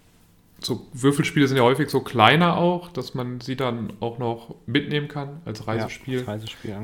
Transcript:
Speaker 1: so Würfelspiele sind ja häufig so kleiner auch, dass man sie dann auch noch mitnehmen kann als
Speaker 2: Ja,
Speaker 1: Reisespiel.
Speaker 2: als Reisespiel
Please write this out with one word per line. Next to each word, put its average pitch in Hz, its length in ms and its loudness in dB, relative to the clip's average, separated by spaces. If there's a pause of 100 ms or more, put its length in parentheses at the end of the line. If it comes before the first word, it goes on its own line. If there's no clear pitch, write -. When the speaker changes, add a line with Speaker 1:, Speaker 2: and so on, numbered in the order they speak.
(600)
Speaker 1:
so - 320 -6
Würfelspiele 139 560 4
sind 135 80 2
ja 127 60 6
häufig 120 280 4
so 135 100 2
kleiner 143 580 4
auch, 175 320 0
dass - 240 -10
man 123 260 -8
sie 127 160 -6
dann 117 440 -2
auch 117 180 -6
noch 117 360 -6 (120)
mitnehmen 147 420 0
kann 143 360 -10
als 113 160 -10
Speaker 2:
Ja, - 60 -10
Speaker 1:
Reisespiel. 127 540 -4
Speaker 2:
als 123 80 -8
Reisespiel 107 440 -10 (120)